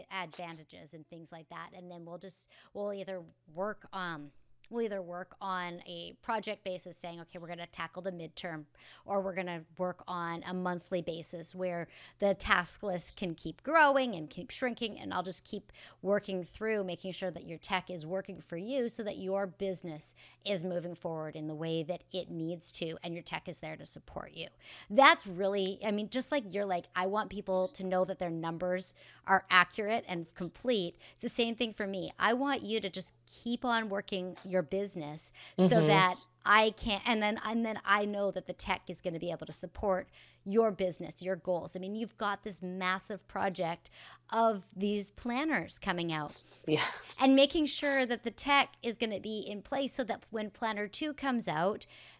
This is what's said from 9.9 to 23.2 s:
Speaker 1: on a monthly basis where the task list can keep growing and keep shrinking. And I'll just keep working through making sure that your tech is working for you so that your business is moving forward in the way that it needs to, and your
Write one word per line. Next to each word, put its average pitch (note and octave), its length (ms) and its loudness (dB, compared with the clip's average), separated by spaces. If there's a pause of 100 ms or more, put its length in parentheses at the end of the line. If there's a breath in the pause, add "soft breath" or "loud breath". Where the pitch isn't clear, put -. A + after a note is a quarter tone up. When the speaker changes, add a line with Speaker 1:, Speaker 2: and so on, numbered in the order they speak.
Speaker 1:
on E3+ 400 -4
a F#3 80 -4
monthly F3+ 480 -2
basis E3 500 -6
where F3+ 340 -2 (300 soft breath)
the G3+ 160 4
task - 480 2
list F3+ 340 -4
can E3+ 200 -4
keep - 260 -10
growing C#4 540 6
and D#3 120 -6
keep - 220 -12
shrinking. A3+ 500 -4
And F#3+ 140 -6
I'll F3+ 80 0
just F3+ 240 -6
keep - 260 -10 (300 soft breath)
working F#3+ 420 0
through G#3+ 400 -2
making F3+ 280 -6
sure F#3 180 -4
that - 160 -8
your E3 140 -10
tech F#3 320 -2
is D#3 160 -8
working F#3+ 340 -6
for E3+ 160 -8
you A#3+ 320 0
so - 140 -6
that G3+ 140 -6
your F#3+ 280 -2
business F3 680 -6 (280 soft breath)
is F#3+ 200 -2
moving F3 320 -4
forward D#3 400 -6
in D#3 100 -8
the D#3 80 -6
way E3 300 -2
that F3 280 -6
it F3 200 -6
needs E3+ 400 -6
to, E3 320 -4
and F3 100 -6
your E3+ 80 -8